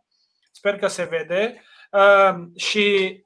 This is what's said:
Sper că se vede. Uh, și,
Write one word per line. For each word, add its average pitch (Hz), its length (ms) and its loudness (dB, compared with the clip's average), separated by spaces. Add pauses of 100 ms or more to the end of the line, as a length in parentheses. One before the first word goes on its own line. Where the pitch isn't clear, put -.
(520)
Sper 202 260 -6
că 196 100 -4
se 185 160 -8
vede. 170 600 -6 (280)
Uh, 196 440 4 (200)
și, 196 720 -2